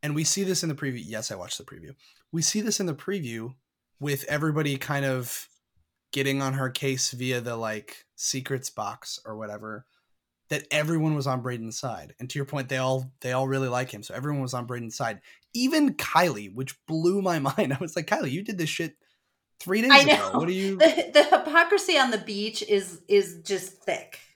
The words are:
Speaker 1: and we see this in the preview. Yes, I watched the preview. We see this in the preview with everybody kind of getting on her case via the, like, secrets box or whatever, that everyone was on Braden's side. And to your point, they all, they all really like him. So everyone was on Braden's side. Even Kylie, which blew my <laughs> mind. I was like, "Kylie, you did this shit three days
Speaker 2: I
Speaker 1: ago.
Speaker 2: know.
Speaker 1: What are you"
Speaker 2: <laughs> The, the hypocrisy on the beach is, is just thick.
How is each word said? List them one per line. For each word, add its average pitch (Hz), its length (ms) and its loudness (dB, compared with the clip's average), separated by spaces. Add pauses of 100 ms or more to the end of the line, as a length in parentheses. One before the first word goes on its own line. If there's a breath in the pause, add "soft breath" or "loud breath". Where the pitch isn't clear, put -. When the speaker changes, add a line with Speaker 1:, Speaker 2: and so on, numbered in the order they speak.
Speaker 1:
and 147 120 -2
we 156 100 0
see 196 200 0
this 185 180 0
in 170 60 -2
the 147 60 -2
preview. 131 300 -6
Yes, 107 260 -8
I 104 60 -6
watched 90 220 -10
the - 60 -14
preview. 135 300 -18 (380)
We 165 100 -2
see - 180 0
this 208 200 -2
in 190 60 -2
the 160 80 -2
preview 131 600 -6 (460)
with 139 240 -2
everybody 147 520 0
kind 139 280 -2
of 127 440 -4 (640)
getting 139 300 0
on 135 120 0
her 135 160 0
case 131 420 -2
via 123 280 -2
the, 117 160 -6
like, 110 480 -8 (100)
secrets 131 560 -4
box - 540 -10
or 110 120 -12
whatever, 107 500 -12 (640)
that 147 200 -6
everyone 156 440 2
was 139 120 -2
on 127 140 0
Braden's 117 380 -8
side. 98 420 -10
And 131 100 -10
to - 80 -6
your 139 60 -2
point, 139 240 -6
they 135 80 -2
all, 131 340 0 (100)
they 127 120 -4
all 135 160 2
really 135 200 0
like 127 220 -2
him. 104 120 -12
So - 120 -14
everyone 139 280 -2
was 127 120 -4
on 120 120 -4
Braden's 120 300 -8
side. 113 240 -4 (340 soft breath)
Even 269 400 4
Kylie, 110 600 2
which 131 220 -8 (100)
blew 175 360 0
my 175 160 0
<laughs> 135 180 0
mind. 151 160 2
I 135 80 -2
was 170 160 -6
like, 165 100 -4
"Kylie, 208 240 0
you 165 140 -4
did 208 140 -6
this 160 100 0
shit 160 280 -6 (640)
three 196 220 0
days 247 120 4
Speaker 2:
I 277 80 12
Speaker 1:
ago. 294 120 8 (200)
Speaker 2:
know. - 60 2
Speaker 1:
What 165 100 2
are 185 40 0
you" 196 240 0
Speaker 2:
<laughs> 294 80 8
The, - 300 4
the 294 100 10
hypocrisy 339 720 4
on 254 140 6
the 220 80 -2
beach 208 440 -4
is, 190 460 0
is 175 360 4
just - 380 -6
thick. - 360 -8 (180)